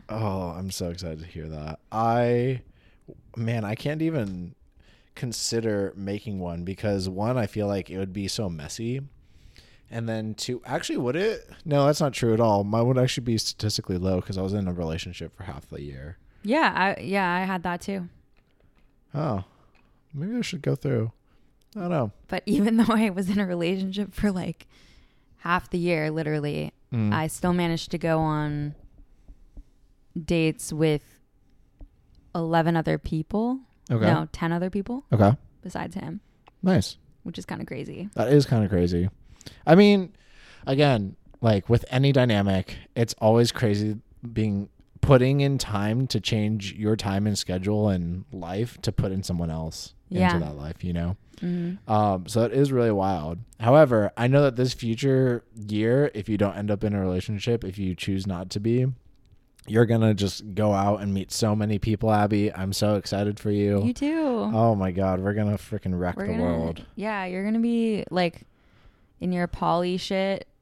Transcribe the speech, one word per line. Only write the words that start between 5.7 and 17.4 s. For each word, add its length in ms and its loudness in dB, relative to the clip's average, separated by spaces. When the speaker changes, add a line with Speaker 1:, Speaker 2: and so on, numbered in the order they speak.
Speaker 1:
making 440 -6
one 260 -6
because, 420 -2
one, 300 -2
I 100 -2
feel 200 -4
like 220 -4
it 80 -10
would 140 -6
be 160 -6
so 220 -4
messy. 500 -8
And 180 -8
then 280 -4
two, 300 -6
actually, 320 -4
would 180 -2
it? 340 -4
No, 220 4
that's 160 4
not 100 2
true 220 2
at 80 4
all. 240 4
Mine 220 2
would 100 4
actually 260 0
be 140 0
statistically 600 -4
low 240 0
'cause 160 -6
I 40 -2
was 120 -2
in 140 -2
a 60 -2
relationship 640 -8
for 80 -16
half 260 -14
the 120 -12
year. 360 -14
Speaker 2:
Yeah, 300 0
I, 40 -14
yeah, 340 -2
I 100 -2